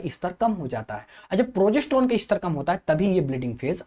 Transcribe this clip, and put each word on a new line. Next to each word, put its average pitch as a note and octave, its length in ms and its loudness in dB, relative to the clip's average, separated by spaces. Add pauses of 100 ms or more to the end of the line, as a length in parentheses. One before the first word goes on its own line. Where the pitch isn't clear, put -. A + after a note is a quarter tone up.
स्तर F3+ 320 -6
कम A3+ 120 2
हो E3 160 -4
जाता A2 260 -8
है। G#2 120 -12 (260)
और F#3+ 60 0
जब B3 160 2
प्रोजेस्टेरोन B3+ 540 4
का A#3+ 100 2
स्तर - 200 0
कम F3 160 -2
होता C#3+ 200 0
है - 140 -6
तभी D#3+ 200 2
ये F#3 140 4
ब्लीडिंग B2+ 360 -2
फेज B2+ 300 -4